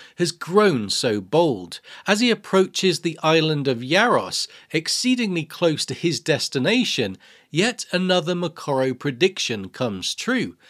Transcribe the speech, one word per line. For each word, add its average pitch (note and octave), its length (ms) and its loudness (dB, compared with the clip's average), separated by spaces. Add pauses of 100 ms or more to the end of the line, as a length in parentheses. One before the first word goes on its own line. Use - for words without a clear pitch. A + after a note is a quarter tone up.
(160)
has E3+ 160 0
grown D#3+ 580 2
so G#2+ 300 0
bold. G2+ 580 0 (260)
As G#3 140 2
he A#3+ 120 4
approaches F#3+ 680 2
the E3 220 -4
island D#3 460 2
of B2 100 0
Yaros, C3+ 720 0 (240)
exceedingly F#3+ 720 0
close D#3+ 420 0
to C3 80 -6
his E3 240 -2
destination, C#3 1000 0 (320)
yet G3+ 440 -2
another F3+ 420 0
Moqorro C#3 640 -2
prediction B2 680 -2
comes G2 480 -6
true, A3+ 400 -4 (140)